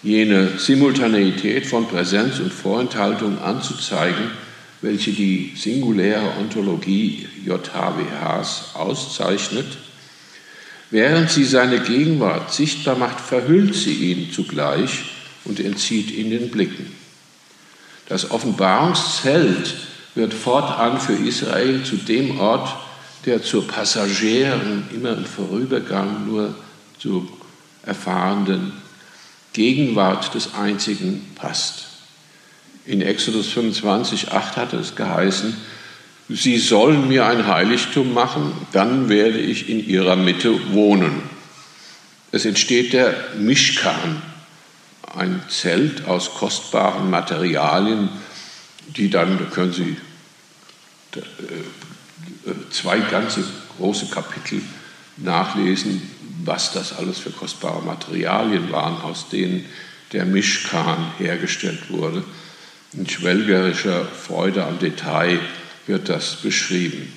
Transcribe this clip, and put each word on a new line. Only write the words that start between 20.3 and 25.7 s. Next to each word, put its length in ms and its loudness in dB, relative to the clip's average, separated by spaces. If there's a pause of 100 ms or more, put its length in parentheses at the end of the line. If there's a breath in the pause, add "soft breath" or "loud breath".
fortan 680 2
für 140 0
Israel 720 2
zu 120 -2
dem 440 0
Ort, 340 2 (520 loud breath)
der 160 2
zur 240 0
passageren, 1160 0 (100)
immer 180 -2
im 140 -4
Vorübergang 1000 -2